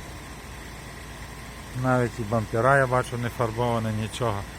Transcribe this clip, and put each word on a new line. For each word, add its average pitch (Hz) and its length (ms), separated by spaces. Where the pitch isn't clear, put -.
Навіть 127 360
і 120 40
бампера, 117 560
я 135 80
бачу, 123 320
не 120 100
фарбоване, 117 640
нічого. 107 480